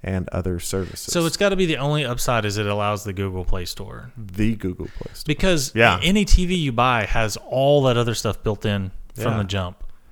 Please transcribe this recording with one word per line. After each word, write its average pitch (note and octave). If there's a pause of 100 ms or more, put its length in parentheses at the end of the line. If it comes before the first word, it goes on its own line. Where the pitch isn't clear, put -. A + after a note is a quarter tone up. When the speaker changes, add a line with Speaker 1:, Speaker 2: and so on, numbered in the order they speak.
Speaker 1:
and F#2
other F2+
services. -
Speaker 2:
So E3+
it's -
gotta G3
be F#3+
the D#3
only D3
upside A#2+
is G2+
it G#2+
allows G2+
the G2+
Google F#2
Play F#2
Store. -
Speaker 1:
The G#2+
Google F#2+
Play -
Store. -
Speaker 2:
Because D3+
Speaker 1:
Yeah. G#2
Speaker 2:
any G3
T F#3
V F#3
you D3+
buy A#2+
has A2
all C#3
that B2+
other A#2
stuff -
built A2
in G2 (240)
from A2
Speaker 1:
Yeah. A2
Speaker 2:
the G#2
jump. F#2 (280)